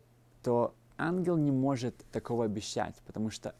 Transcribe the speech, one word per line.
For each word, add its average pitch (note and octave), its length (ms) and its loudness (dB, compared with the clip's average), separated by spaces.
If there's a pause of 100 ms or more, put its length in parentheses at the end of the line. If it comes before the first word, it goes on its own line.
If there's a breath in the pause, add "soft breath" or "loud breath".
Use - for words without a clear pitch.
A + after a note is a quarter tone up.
(420)
то A#2+ 320 2 (240)
ангел F3 380 0
не D3 160 4
может C3 420 2 (180)
такого A#2 320 -2
обещать, G#2+ 520 -4 (100)
потому G#2+ 240 -4
что - 300 -10